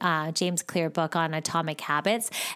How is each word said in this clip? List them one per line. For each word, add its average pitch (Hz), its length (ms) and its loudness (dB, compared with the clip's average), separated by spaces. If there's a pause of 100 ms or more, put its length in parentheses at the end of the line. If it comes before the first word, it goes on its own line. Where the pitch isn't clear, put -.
uh, 160 320 2
James 175 300 0
Clear 160 280 0
book 165 260 0
on 160 180 2
Atomic 156 460 -2
Habits 196 500 0 (260)